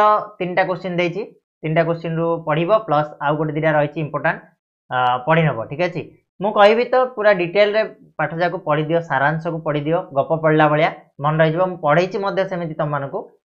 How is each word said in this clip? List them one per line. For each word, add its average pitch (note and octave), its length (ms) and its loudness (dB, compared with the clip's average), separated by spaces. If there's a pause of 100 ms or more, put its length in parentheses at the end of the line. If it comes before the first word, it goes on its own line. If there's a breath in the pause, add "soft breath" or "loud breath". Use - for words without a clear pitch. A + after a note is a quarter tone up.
(400)
ତିନିଟା F3+ 240 0
କୋଶ୍ଚିନ୍ F3+ 340 -4
ଦେଇଛି, F3 260 -2 (380)
ତିନିଟା D#3+ 220 2
କୋଶ୍ଚିନ୍ରୁ E3 600 -2
ପଢ଼ିବ, E3+ 340 0
ପ୍ଲସ୍ D3+ 320 0 (120)
ଆଉ D3 140 0
ଗୋଟେ D#3 180 -2
ଦିଟା D#3 180 0
ରହିଛି D3 280 0
ଇମ୍ପୋର୍ଟାଣ୍ଟ, D3+ 420 -4 (500)
ଅ, B2+ 260 2
ପଢ଼ିନେବ। C#3+ 480 0
ଠିକ୍ C#3+ 160 -6
ଅଛି, E3+ 200 -2 (400 soft breath)
ମୁଁ G3+ 120 -2
କହିବି G#3+ 320 6
ତ B3 100 -2 (100)
ପୁରା G#3 280 0
ଡିଟେଲରେ G3+ 500 2 (360)
ପାଠଯାକ E3 360 -2
ପଢ଼ିଦିଅ, D#3 440 0
ସାରାଂଶକୁ D#3+ 640 -2
ପଢ଼ିଦିଅ, D#3 400 -2 (120)
ଗପ C#3 220 0
ପଢ଼ିଲା D#3 320 4
ଭଳିଆ D3+ 240 2 (280)
ମନେ D3+ 180 -2
ରହିଯିବ। D#3+ 280 2
ମୁଁ F3+ 120 -6
ପଢ଼େଇଛି E3+ 400 0
ମଧ୍ୟ G3 280 -2
ସେମିତି F3 280 -6
ତମମାନଙ୍କୁ D3 560 -6 (200)